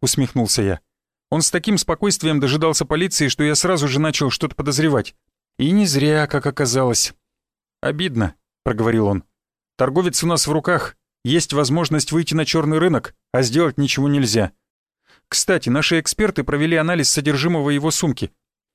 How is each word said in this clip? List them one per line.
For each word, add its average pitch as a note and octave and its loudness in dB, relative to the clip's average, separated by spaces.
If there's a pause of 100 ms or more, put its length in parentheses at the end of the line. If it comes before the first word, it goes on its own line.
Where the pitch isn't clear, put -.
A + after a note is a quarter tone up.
усмехнулся B2 0
я. G2 -2 (500)
«Он D#3 0
с - 0
таким F3+ 0
спокойствием D#3+ 0
дожидался D3+ 0
полиции, D#3 0
что D3 -2
я D3+ 2
сразу E3+ 0
же C3+ 0
начал D3+ 0
что-то - -4
подозревать. C#3+ 0 (440)
И C3+ 2
не G3+ 4
зря, D3+ 2
как D3 -2
оказалось». C3 0 (640)
«Обидно», C#3 -2 (300)
проговорил A2+ 2
он. G2 -2 (520)
«Торговец D#3 0
у - 2
нас E3 0
в D3 -2
руках, D#3+ -2 (280)
есть D3+ 0
возможность D3 0
выйти D#3 -2
на D#3+ 0
черный D#3 0
рынок, E3 0 (180)
а B2+ 2
сделать C#3 0
ничего C#3+ 0
нельзя. A#2 0 (760)
Кстати, - 0
наши D3+ 2
эксперты - -2
провели D#3 0
анализ D#3+ 0
содержимого D3 0
его D3 0
сумки. C#3+ -2 (420)